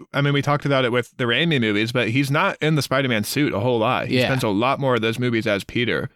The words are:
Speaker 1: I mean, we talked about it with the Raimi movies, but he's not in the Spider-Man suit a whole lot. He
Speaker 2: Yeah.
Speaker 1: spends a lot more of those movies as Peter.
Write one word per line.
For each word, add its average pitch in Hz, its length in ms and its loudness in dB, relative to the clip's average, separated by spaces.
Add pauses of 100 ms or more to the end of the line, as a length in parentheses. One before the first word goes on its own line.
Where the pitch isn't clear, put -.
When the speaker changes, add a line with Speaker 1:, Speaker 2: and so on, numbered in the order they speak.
(120)
Speaker 1:
I 143 80 -2
mean, 143 140 2
we 139 80 0
talked 147 240 -2
about 135 180 2
it 117 80 0
with 123 240 -2
the 131 80 -2
Raimi 131 360 2
movies, 107 300 2
but 120 200 0
he's 135 200 0
not 170 300 0
in 156 160 2
the 135 60 0
Spider-Man 127 420 -2
suit 143 300 -2
a 95 60 -2
whole 120 180 2
lot. 110 300 0
He 127 100 0
Speaker 2:
Yeah. 123 80 2
Speaker 1:
spends 127 180 -2
a 113 60 0
lot 120 280 0
more 131 160 0
of 117 60 0
those 113 180 -2
movies 117 300 -2
as 98 160 0
Peter. 110 520 -2